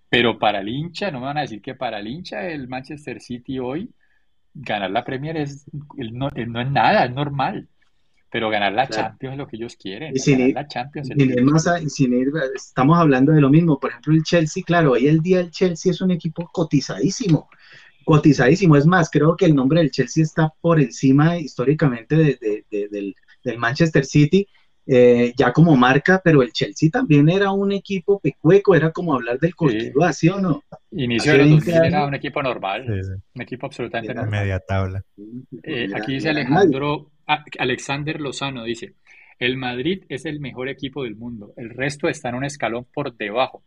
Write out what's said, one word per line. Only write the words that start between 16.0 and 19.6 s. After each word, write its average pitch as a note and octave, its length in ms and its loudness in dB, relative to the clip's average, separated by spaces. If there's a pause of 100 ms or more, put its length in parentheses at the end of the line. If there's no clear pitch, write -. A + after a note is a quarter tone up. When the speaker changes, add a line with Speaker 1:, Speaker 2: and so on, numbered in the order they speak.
Speaker 2:
equipo E3+ 420 -6
cotizadísimo, D#3+ 960 -2 (560)
cotizadísimo, D3+ 720 6
es C#3+ 80 4
más, F3 240 4
creo D#3+ 260 2
que G3 100 2
el D#3 100 6
nombre C#3 260 2